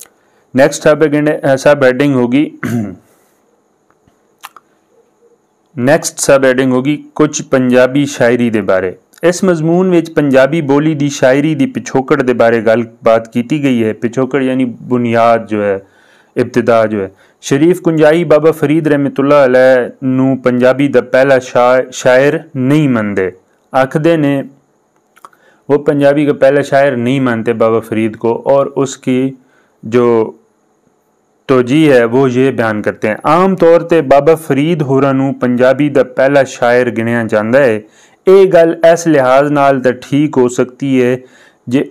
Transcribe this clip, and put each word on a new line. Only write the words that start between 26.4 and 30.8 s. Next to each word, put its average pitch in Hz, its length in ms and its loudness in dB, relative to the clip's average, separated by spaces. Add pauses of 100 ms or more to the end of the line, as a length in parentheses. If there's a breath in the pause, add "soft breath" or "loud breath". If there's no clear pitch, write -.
ਸ਼ਾਇਰ 139 340 0
ਨਹੀਂ 123 240 -2
ਮੰਨਤੇ 117 320 -2
ਬਾਬਾ 113 280 0
ਫਰੀਦ 110 360 -4
ਕੋ - 300 -4
ਔਰ 139 200 2
ਉਸਕੀ 131 680 -4 (500 soft breath)
ਜੋ 117 540 0 (1120)